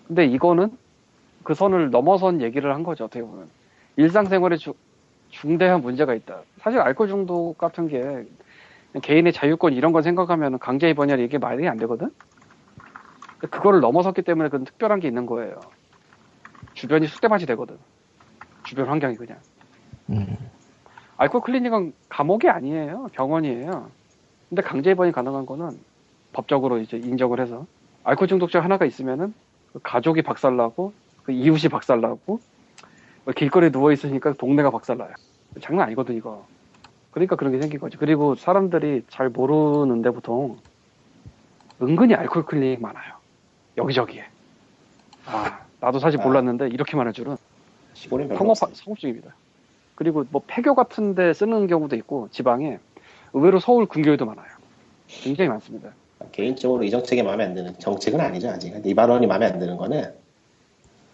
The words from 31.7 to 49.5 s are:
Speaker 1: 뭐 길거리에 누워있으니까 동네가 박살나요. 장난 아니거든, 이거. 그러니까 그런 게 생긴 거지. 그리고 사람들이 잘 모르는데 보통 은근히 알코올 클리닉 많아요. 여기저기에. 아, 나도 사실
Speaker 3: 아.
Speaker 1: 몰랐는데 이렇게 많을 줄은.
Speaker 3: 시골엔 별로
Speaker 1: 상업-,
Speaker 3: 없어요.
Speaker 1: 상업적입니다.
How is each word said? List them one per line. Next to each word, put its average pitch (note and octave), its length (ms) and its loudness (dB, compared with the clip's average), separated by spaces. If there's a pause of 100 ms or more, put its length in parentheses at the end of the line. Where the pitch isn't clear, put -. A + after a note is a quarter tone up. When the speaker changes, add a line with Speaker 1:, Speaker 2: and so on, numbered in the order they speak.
Speaker 1:
뭐 - 80 -6
길거리에 E3 360 4
누워있으니까 C#3 640 2
동네가 C#3 380 2
박살나요. A2+ 420 -8 (480)
장난 F3 260 -2
아니거든, B2 280 -4
이거. A2 300 -12 (680)
그러니까 F#3 240 0
그런 C3+ 180 -2
게 B2+ 60 0
생긴 D3+ 200 -4
거지. - 180 -10
그리고 D3 380 2
사람들이 E3 720 0
잘 C3 220 -4
모르는데 C3+ 800 2
보통 A#2+ 480 -4 (1200)
은근히 E3+ 340 6
알코올 - 300 -2
클리닉 C3 360 -2
많아요. - 320 -14 (640)
여기저기에. C3+ 480 -2 (1000)
아, - 320 -6 (200)
나도 B2+ 200 -2
사실 D3 200 0
Speaker 3:
아. - 60 -4
Speaker 1:
몰랐는데 B2+ 440 2
이렇게 C#3+ 280 -6
많을 A#2 160 -2
줄은. B2 240 -10 (560)
Speaker 3:
시골엔 C#3 340 -6
별로 G2+ 120 -4
Speaker 1:
상업-, G3+ 120 4
Speaker 3:
없어요. - 220 0
Speaker 1:
상업적입니다. D#3+ 600 -10 (640)